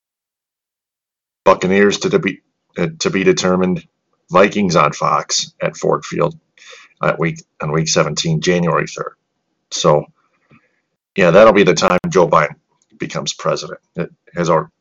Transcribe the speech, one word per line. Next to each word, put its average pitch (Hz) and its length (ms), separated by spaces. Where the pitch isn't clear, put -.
Buccaneers 95 560
to 98 100
de-, 95 320
uh, 87 100
to 92 100
be 95 140
determined. 92 640
Vikings 90 460
on 76 180
Fox - 680
at 82 160
Ford 78 300
Field 80 320
at - 160
week, 80 240
on 78 100
week 80 160
seventeen, 78 520
January 87 460
third. - 300
So, 73 340
yeah, 87 160
that'll 107 220
be 101 100
the 87 100
time 90 240
Joe 85 180
Biden 80 280
becomes 76 340
president. 78 460
It 85 160
has 85 160
al-, 80 180